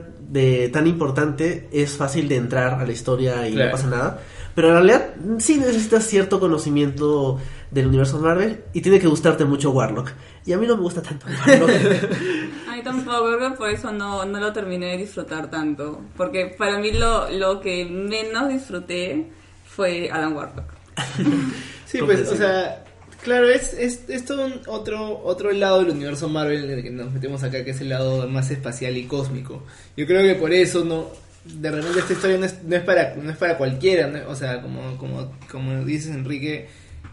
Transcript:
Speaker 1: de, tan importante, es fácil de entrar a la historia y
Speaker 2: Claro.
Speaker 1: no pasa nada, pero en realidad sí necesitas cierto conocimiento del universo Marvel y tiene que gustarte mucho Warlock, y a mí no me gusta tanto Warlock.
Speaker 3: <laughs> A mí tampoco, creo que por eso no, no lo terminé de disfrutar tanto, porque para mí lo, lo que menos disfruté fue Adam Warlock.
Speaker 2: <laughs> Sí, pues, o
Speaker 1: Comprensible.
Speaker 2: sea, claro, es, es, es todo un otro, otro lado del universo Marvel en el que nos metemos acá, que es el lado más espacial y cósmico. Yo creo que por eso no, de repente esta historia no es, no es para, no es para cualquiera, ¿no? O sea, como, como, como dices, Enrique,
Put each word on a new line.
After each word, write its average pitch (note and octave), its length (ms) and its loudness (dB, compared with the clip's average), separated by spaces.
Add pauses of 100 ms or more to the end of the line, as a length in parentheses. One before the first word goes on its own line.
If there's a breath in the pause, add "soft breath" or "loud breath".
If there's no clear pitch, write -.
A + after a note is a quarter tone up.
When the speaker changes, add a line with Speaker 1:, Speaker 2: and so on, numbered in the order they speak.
(280)
Speaker 1:
de, C3 400 4
tan D3+ 180 2
importante, D#3 880 0
es D3 240 0
fácil D3 320 -2
de C#3 80 2
entrar B2+ 440 0
a B2+ 60 -2
la A#2 60 -2
historia B2+ 560 0
y A2 60 -4
Speaker 2:
Claro. A#2+ 160 2
Speaker 1:
no B2+ 60 -2
pasa C3+ 120 -2
nada, C3 320 -2 (340 loud breath)
pero E3 140 6
en E3+ 60 8
realidad F#3+ 360 8 (280)
sí D4+ 200 4
necesitas A3+ 480 4
cierto G3 340 2
conocimiento D3 1000 2 (320 loud breath)
del C3+ 160 2
universo C3+ 320 4
Marvel F3+ 440 2 (100)
y E3 80 -4
tiene F#3 180 8
que F#3+ 80 4
gustarte D#3+ 380 4
mucho C#3 260 2
Warlock, A2+ 400 0 (360 loud breath)
y F3 60 0
a F#3 60 2
mí A#3 80 0
no A#3 100 4
me F#3+ 60 0
gusta E3+ 200 -2
tanto - 240 -12 (200)
Warlock. C4 240 8
Speaker 3:
<laughs> D4 1000 0
A A#3+ 80 -10
mí A#3 60 -10
tampoco, B3 420 -2 (120)
creo B3+ 140 0
que C4 60 -8
por G#3+ 140 -4
eso G#3+ 220 -4
no, G3+ 320 -4
no G3+ 160 -4
lo G#3 120 -2
terminé F3+ 400 -6
de F3+ 60 -4
disfrutar E3+ 520 -8
tanto, D3+ 500 -6 (160)
porque F3+ 300 -2 (100)
para G3+ 220 -2
mí G#3+ 140 -2
lo, A3+ 380 2
lo F#3+ 300 -2
que F3+ 240 -4
menos A3 640 -4
disfruté F#3 800 -6 (400 soft breath)
fue F3 440 -4
Adam D#3 260 -2
Warlock. - 280 -10 (320)
Speaker 2:
<laughs> - 920 -2
Sí, C4+ 180 -4
pues, G3+ 160 6
o - 40 0
Speaker 1:
Comprensible. F#3+ 140 -2
Speaker 2:
sea, F#3+ 460 0 (400)
claro, A#3+ 240 4
es, C4+ 240 2
es, B3 360 -4
es B3+ 180 -6
todo C#4 200 -4
un C4 200 -8
otro, G#3+ 580 -8
otro F#3 280 -2
lado F#3+ 300 4
del F3 100 2
universo C#3+ 360 -6
Marvel D3 360 -2
en C#3 60 -6
el B2+ 120 -6
que A#2+ 80 -10
nos B2 220 -10
metemos C3+ 300 -6
acá, B2+ 220 -4
que C3+ 60 -8
es C3 100 -8
el C#3 80 -8
lado C3 400 -2
más C3 220 -2
espacial B2+ 460 -6
y B2 80 -6
cósmico. C3+ 580 -6 (340 loud breath)
Yo C#3+ 100 -4
creo F#3 160 4
que F#3+ 160 8
por D#3+ 140 2
eso F3 320 4
no, D#3+ 220 -4 (400)
de D#3 240 -8
repente E3 300 -2
esta F3 120 0
historia F#3+ 260 2
no F#3+ 60 -2
es, F#3 180 -6
no E3+ 140 0
es F3 60 0
para, F3+ 340 2
no D3+ 140 -8
es D3+ 80 -8
para E3+ 180 2
cualquiera, C#3+ 520 2
¿no? D3 200 -10
O D3 80 -10
sea, B2+ 240 -6
como, C3 380 -10
como, C3 340 -8 (180)
como C3 340 -6
dices, D3+ 300 -6
Enrique, C#3 540 -8 (440 loud breath)